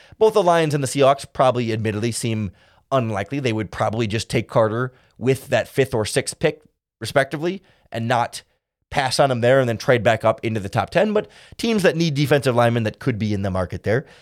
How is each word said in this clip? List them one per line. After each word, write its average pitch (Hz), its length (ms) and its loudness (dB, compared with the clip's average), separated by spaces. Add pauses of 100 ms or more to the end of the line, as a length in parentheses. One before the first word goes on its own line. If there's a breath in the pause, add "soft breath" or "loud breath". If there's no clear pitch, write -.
(180 soft breath)
both 214 160 4
the 214 80 4
Lions 165 300 2
and 147 100 0
the 127 60 -2
Seahawks 139 420 2
probably 123 420 0
admittedly 110 400 -2
seem 107 400 -4 (400 soft breath)
unlikely. 113 480 -2
They 127 120 -2
would 110 200 -4
probably 110 340 -2
just 107 240 -6
take 117 180 -2
Carter 117 440 0 (260 soft breath)
with 127 300 -2
that 120 200 0
fifth 135 240 0
or 107 140 0
sixth - 320 -4
pick, 156 240 -2 (380)
respectively, 151 640 -2 (280 soft breath)
and 117 160 -6
not 120 360 -2 (480)
pass 131 280 -2
on 143 120 2
him 120 100 -2
there 123 180 6
and 131 100 2
then 113 80 -2
trade 120 280 2
back 113 200 2
up 113 200 2
into 113 160 -4
the 98 80 -8
top 98 220 -2
ten. 208 220 0
But 208 160 -2 (280 loud breath)
teams 220 260 0
that 160 140 2
need 165 180 0
defensive 135 400 2
linemen 120 300 2
that 107 160 -6
could 117 180 -4
be 104 160 -2
in 98 80 -4
the 98 80 -4
market 92 320 -4
there. 117 240 0 (160 soft breath)